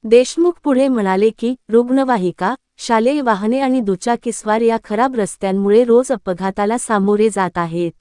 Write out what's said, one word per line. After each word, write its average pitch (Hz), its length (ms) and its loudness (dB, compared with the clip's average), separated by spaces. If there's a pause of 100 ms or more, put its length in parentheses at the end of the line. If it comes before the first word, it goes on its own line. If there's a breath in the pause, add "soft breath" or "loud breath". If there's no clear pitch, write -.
देशमुख 254 480 4 (120)
पुढे 269 240 2
म्हणाले 208 420 0
की, 233 240 -4 (140)
रुग्णवाहिका, 240 840 0 (240)
शालेय 240 420 0
वाहने 226 400 -2
आणि 262 200 0
दुचाकीस्वार 220 800 -4
या 226 240 2
खराब 247 320 -2
रस्त्यांमुळे 202 680 0
रोज 240 280 2
अपघाताला 196 640 -4
सामोरे 208 500 0
जात 190 300 -4
आहेत. 170 320 -4 (100)